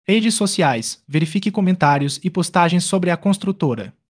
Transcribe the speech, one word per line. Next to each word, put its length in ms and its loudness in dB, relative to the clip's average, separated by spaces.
Redes 300 2
sociais, 720 -2
verifique 460 -2
comentários 720 2
e 40 0
postagens 540 0
sobre 280 0
a 60 0
construtora. 800 -2